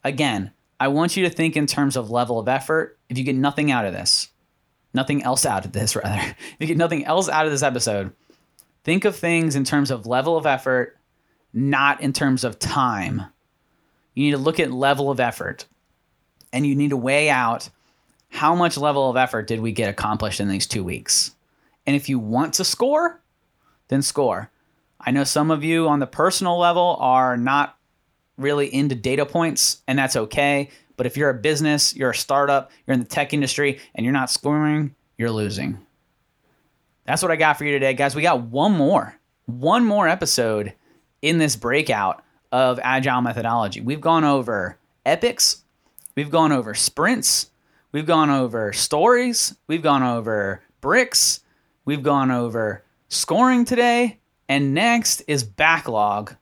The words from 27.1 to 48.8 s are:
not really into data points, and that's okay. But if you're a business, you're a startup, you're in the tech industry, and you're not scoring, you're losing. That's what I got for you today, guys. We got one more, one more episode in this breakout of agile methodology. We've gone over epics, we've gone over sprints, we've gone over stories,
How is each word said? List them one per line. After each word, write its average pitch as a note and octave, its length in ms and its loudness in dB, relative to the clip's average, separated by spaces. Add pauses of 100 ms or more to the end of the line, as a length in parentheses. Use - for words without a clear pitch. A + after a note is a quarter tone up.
not C3+ 400 0 (640)
really C#3+ 340 0
into C#3 220 0
data B2+ 320 0
points, - 640 -2
and C3 100 0
that's C3+ 180 0
okay. C#3+ 540 0 (260)
But B2 100 -4
if A#2+ 100 -4
you're C#3+ 140 2
a B2+ 40 0
business, D3 640 0
you're C3 140 0
a A#2+ 40 -4
startup, C#3+ 560 0 (160)
you're C#3 80 0
in B2 60 2
the A2+ 60 -6
tech D3 280 -2
industry, C#3 460 -2 (140)
and G#2+ 100 -4
you're B2+ 80 0
not C3 180 0
scoring, D3+ 640 -2 (240)
you're A#2 120 -2
losing. G2+ 480 -4 (1300)
That's D#3+ 160 -2
what F3 100 0
I D#3+ 40 0
got D3+ 220 2
for D3 60 -8
you D3 80 -2
today, C3+ 220 0
guys. C3+ 200 0
We D3+ 80 -4
got D#3 200 2
one C#3 300 0
more, D#3+ 460 0 (280)
one D#3+ 380 2
more G#3 220 2
episode A#2 680 0 (460)
in E3 180 2
this D3 180 2
breakout A#2 680 -2 (300)
of B2+ 280 2
agile C3 420 0
methodology. A#2 580 -2
We've C#3+ 200 -6
gone E3 220 2
over A#2 560 0 (260)
epics, - 600 0 (500)
we've D3 160 -4
gone D#3+ 220 4
over A2 220 -2
sprints, - 760 -2 (420)
we've D3+ 140 -4
gone D#3+ 240 4
over A#2 420 -2
stories, A#3+ 840 2 (100)